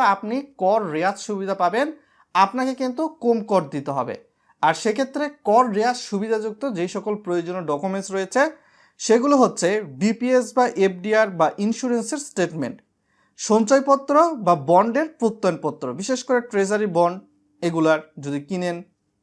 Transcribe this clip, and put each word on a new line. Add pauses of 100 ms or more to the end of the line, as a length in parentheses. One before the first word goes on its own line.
(140)
আপনি (260)
কর (140)
রেয়াত (100)
সুবিধা
পাবেন, (480)
আপনাকে
কিন্তু (200)
কম (140)
কর (100)
দিতে
হবে। (480)
আর (100)
সেক্ষেত্রে (240)
কর (120)
রেয়াত (120)
সুবিধাযুক্ত (140)
যেই
সকল (120)
প্রয়োজনীয়
ডকুমেন্টস
রয়েছে (580)
সেগুলো
হচ্ছে (320)
ডিপিএস (120)
বা (200)
এফডিআর (120)
বা (180)
ইন্স্যুরেন্সের
স্টেটমেন্ট, (640)
সঞ্চয়পত্র (300)
বা (160)
বন্ডের (120)
প্রত্যয়নপত্র, (160)
বিশেষ
করে (120)
ট্রেজারি (100)
বন্ড (480)
এগুলার (240)
যদি
কিনেন (460)